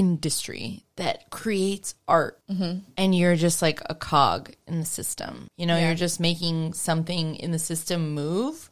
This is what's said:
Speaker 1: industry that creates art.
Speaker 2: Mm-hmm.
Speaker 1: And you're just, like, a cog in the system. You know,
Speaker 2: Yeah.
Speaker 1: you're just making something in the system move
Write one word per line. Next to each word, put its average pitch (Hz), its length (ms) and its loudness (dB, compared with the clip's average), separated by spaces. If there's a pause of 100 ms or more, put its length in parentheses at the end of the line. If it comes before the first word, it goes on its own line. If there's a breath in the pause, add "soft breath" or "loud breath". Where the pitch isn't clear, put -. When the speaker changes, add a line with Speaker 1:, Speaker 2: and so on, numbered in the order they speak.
(140)
Speaker 1:
industry - 720 -6 (120)
that - 340 -4
creates 196 640 -2 (120)
art. 160 320 2 (120)
Speaker 2:
Mm-hmm. 185 280 -2 (180)
Speaker 1:
And 190 180 4
you're 175 220 6
just, 165 240 2
like, 156 260 2
a 156 80 -6
cog 135 580 2 (160)
in 165 100 -4
the 160 80 -4
system. - 680 -8
You 170 100 -4
know, 170 100 4
Speaker 2:
Yeah. 165 120 4
Speaker 1:
you're 165 80 2
just 170 240 0
making 165 540 0
something 165 600 -2
in - 140 -6
the 165 80 0
system 165 560 -2
move 185 580 -4